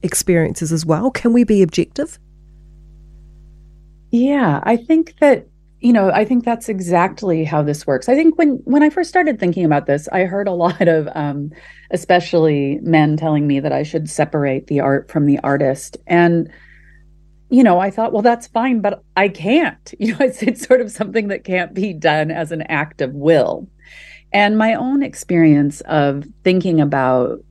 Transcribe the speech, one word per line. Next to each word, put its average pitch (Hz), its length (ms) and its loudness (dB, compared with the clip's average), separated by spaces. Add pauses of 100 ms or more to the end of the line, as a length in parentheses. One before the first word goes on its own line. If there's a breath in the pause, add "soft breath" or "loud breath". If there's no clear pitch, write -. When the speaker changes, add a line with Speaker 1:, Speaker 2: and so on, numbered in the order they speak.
Speaker 1:
experiences 165 680 -2
as 160 120 -4
well? 170 280 0
Can 233 200 -2
we 240 120 4
be 208 180 4
objective? - 560 -4 (1900)
Speaker 2:
Yeah, 240 540 2
I - 120 2
think 320 440 0
that, 285 260 4 (320)
you 240 140 2
know, 196 180 4
I 202 140 2
think 233 200 0
that's 233 240 -4
exactly 175 760 0
how 151 180 0
this 147 240 -4
works. 135 220 -2
I 262 80 4
think 320 200 4
when, 302 180 2 (100)
when 285 180 2
I 302 80 4
first 339 180 -4
started 302 300 0
thinking 175 260 -2
about 147 220 2
this, 147 240 -2
I 180 140 0
heard 196 240 -4
a 185 40 -2
<laughs> - 0 -
lot 170 360 0
of, 156 260 2
um, 147 380 -6 (400 loud breath)
especially 160 920 0
men 156 340 2
telling 151 300 0
me 139 140 0
that 143 120 -4
I 139 120 -2
should 151 260 -6
separate 143 560 -4
the 143 140 -2
art 135 280 -2
from 147 180 -2
the 143 180 2
artist. 139 520 -2 (120)
And, 170 420 2 (1000 soft breath)
you 247 120 6
know, 180 160 4
I 190 140 0
thought, 220 200 -4
"Well, 208 100 0
that's 233 260 0
fine, 240 320 -2
but 202 200 -4 (160)
I 196 120 2
can't." 233 680 -2
<laughs> - 40 -14
You 226 140 -2
know, 277 100 0
it's, 254 180 -4
it's - 240 -4
sort 254 140 4
of 214 100 -6
something 208 380 -6
that - 160 -8
can't 180 280 -4
be 196 200 -4
done 156 400 -2
as 156 180 -8
an 160 120 -8
act 156 380 -6
of 139 140 -4
will. 147 540 0 (640 loud breath)
And 208 260 2
my 220 160 2
own 269 280 -2
experience 151 800 2
of 143 420 -2 (200)
thinking 180 360 2
about 131 720 0